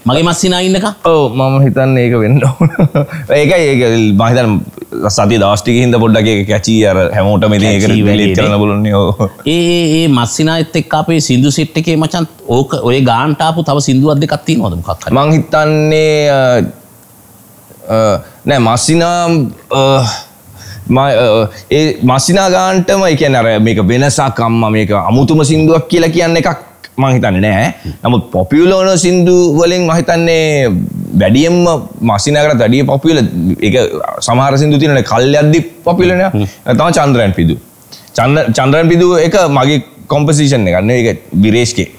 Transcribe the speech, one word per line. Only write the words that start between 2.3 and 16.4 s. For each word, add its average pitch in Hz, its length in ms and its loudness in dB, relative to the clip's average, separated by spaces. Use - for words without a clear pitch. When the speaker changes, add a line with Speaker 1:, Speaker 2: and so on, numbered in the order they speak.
Speaker 2:
ඕන. 139 280 0
<laughs> 143 360 -4
ඒකයි 160 260 2
ඒක 135 180 0
මම 104 160 2
හිතන්නේ 117 520 0
සතිය 104 340 0
දවස් 101 240 0
ටිකේ 120 200 0
හින්දා 120 180 2
පොඩ්ඩක් 110 280 2
ඒක 104 160 0
කැචි 104 300 -2
අර 95 140 2
හැමෝටම 104 460 0
ඉතින් 104 140 0
ඒක 101 120 0
Speaker 1:
කැචි 101 160 0
Speaker 2:
රිලේට් 104 120 0
Speaker 1:
වැඩි 104 220 2
Speaker 2:
කරන්න 95 200 0
Speaker 1:
නේ. 101 80 0
Speaker 2:
පුළුවන් 104 240 0
නේ. 104 120 -2
ඔව්. 98 140 0
Speaker 1:
ඒ, 151 140 -2
ඒ, 175 240 0
ඒ 160 160 0
මස්සිනාත් 156 680 -2
එක්ක 151 180 -4
අපේ 160 260 0
සින්දු 139 300 0
සෙට් 156 260 -4
එකේ 160 200 -2
මචං 156 300 -2
ඕක 135 320 -2
ඔය 120 220 0
ගානට 131 400 0
ආපු 165 220 -2
තව 147 180 -2
සින්දුවක් 143 400 0
දෙකක් 151 200 -2
තියෙනවද 113 360 -2
මොකක් 85 220 -6
හරි? - 160 -6
Speaker 2:
මං 147 180 2
හිතන්නේ, 156 840 0
අ, 139 120 2